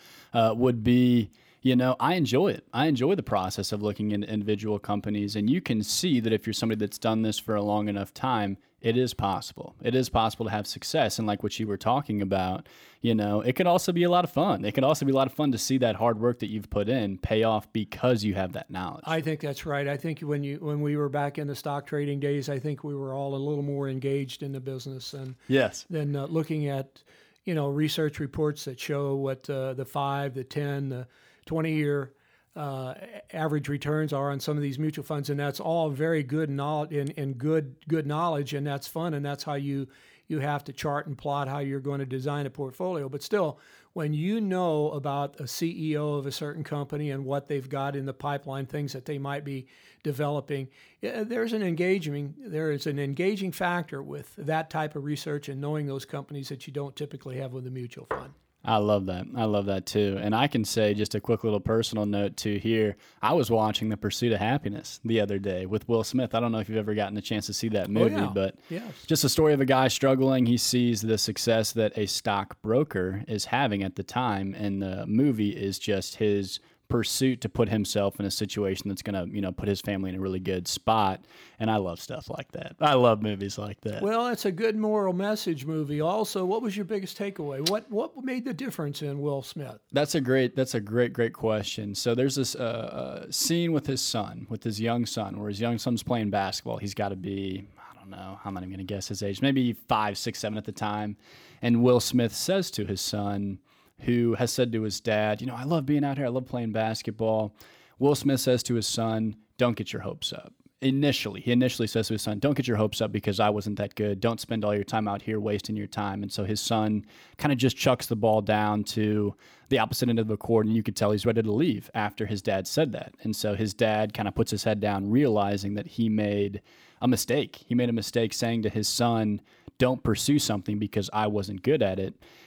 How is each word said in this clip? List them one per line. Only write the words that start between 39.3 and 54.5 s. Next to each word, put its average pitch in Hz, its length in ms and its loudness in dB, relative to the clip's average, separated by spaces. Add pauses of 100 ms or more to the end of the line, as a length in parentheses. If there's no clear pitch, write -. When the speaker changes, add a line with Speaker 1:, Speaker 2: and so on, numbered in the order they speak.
Speaker 2:
how 147 120 -4
you, 139 340 -4 (400)
you 156 100 -2
have 143 260 0
to 143 80 -12
chart 147 360 -2
and 139 100 -8
plot 143 300 -2
how 139 100 -4
you're 139 220 -4
going 139 180 -4
to 139 80 -4
design 139 400 -4
a 131 40 -6
portfolio. 143 580 -6
But 139 160 -8
still, 185 340 0 (340)
when 151 220 -2
you 190 260 0
know 175 520 2
about 143 480 -4
a 131 80 -8
C 165 420 -4
E 147 80 0
O 147 160 -2
of 139 120 -2
a 135 60 -6
certain 147 300 -8
company 147 480 -4
and 135 140 -4
what 139 240 -2
they've 135 200 -4
got 139 280 -4
in 135 100 -4
the 135 80 -6
pipeline, 139 520 -6
things 147 260 -6
that 127 120 -12
they 147 140 -6
might 143 260 -6
be 135 220 -8 (380)
developing, 143 640 -2 (340)
yeah, 220 220 -4
there's 233 280 -2
an 220 100 0
engaging, 160 760 0
there 160 320 -2
is 143 160 -2
an 143 140 -2
engaging 185 500 0
factor 175 500 -2
with 143 380 -12
that 156 320 -2